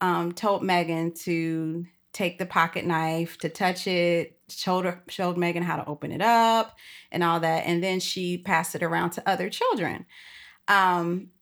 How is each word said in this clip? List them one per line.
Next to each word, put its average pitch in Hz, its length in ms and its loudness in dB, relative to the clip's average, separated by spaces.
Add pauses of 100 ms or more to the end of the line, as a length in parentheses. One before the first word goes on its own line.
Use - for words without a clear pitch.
um, 170 300 2
told 202 320 0
Megan 170 520 0
to 165 680 -2 (280)
take 180 260 -4
the 185 80 -4
pocket 170 400 0
knife, 165 520 0
to 165 100 -4
touch 180 400 -2
it, 175 500 2 (100)
showed 185 360 -2
her, 180 240 -4
showed 180 280 -2
Megan 175 280 0
how 160 120 -2
to 151 100 -6
open - 260 -8
it 170 100 -4
up 226 560 4 (320)
and 175 140 0
all 170 160 2
that. 160 260 0
And 170 160 0
then 185 160 -2
she 180 400 -4
passed 175 380 0
it 175 80 -2
around 165 260 0
to - 180 -4
other 185 220 -2
children. 262 560 -2 (640)
Um, 180 600 4 (120)